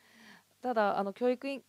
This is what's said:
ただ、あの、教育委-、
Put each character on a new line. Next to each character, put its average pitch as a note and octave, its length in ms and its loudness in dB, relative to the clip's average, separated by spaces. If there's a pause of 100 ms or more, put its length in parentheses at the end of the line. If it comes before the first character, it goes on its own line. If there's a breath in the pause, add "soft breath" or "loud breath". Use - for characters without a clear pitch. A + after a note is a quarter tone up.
(600 soft breath)
た B3 160 -4
だ、 G#3 240 2
あ G3 40 0
の、 G3 100 -6
教 B3 160 0
育 B3+ 200 -2
委-、 C4+ 200 -8